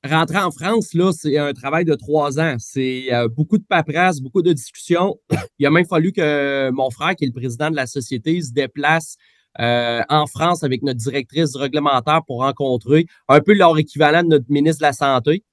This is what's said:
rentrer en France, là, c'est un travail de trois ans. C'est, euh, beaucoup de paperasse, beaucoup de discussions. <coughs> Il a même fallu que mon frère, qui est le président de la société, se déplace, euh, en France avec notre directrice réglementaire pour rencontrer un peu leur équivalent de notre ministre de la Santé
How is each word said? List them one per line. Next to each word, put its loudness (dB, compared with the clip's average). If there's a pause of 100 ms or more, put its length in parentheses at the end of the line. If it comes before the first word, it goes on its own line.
rentrer 0
en -2
France, -4
là, 2
c'est -2
un -2
travail -2
de 0
trois -2
ans. 0
C'est, -4
euh, 0
beaucoup 0
de -4
paperasse, 0
beaucoup -2
de 4
discussions. -2 (100)
<coughs> -6
Il 2
a 4
même 4
fallu 0
que 0
mon -2
frère, -4
qui -6
est -2
le -6
président -6
de -4
la -2
société, -4
se -10
déplace, -2 (440)
euh, 0
en 2
France -2
avec -4
notre -4
directrice -4
réglementaire 0
pour -8
rencontrer 0 (240)
un 8
peu 4
leur 6
équivalent 2
de 2
notre 4
ministre 2
de 2
la 4
Santé 0